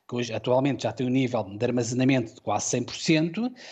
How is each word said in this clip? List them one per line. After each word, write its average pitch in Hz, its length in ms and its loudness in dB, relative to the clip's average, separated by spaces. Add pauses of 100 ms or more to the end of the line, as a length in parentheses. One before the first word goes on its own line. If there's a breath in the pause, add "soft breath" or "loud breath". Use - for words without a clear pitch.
que 123 80 -6
hoje 117 160 -2
atualmente 127 520 2
já 110 80 0
têm 127 140 -2
um 127 40 0
nível 123 340 2
de 101 180 -8
armazenamento 123 760 2
de - 40 -20
quase - 300 -2
cem 123 140 0
por - 100 -12
cento, 165 560 0 (220 loud breath)